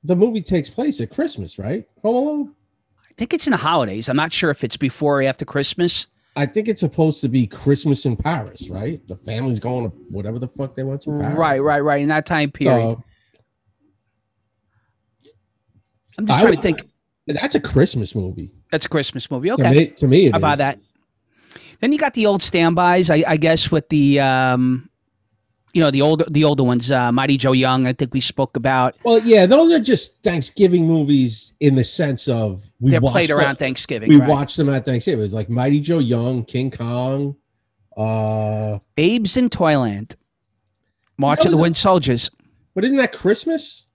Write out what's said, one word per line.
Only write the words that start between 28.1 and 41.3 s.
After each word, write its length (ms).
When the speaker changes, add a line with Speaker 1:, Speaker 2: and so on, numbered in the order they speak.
Speaker 2:
we 80
spoke 360
about. 480
Speaker 1:
Well, 160
yeah, 260
those 260
are 60
just 460
Thanksgiving 640
movies 720
in 160
the 80
sense 420
of 380
we 100
Speaker 2:
They're 100
Speaker 1:
watched 120
Speaker 2:
played 180
Speaker 1:
them, 80
Speaker 2:
around 180
Thanksgiving, 520
Speaker 1:
we 80
Speaker 2:
right. 120
Speaker 1:
watched 280
them 140
at 140
Thanksgiving. 360
It 60
was 60
like 160
Mighty 320
Joe 200
Young, 440
King 260
Kong, 640
uh, 840
Speaker 2:
Babes 400
in 120
Toyland, 680
March 240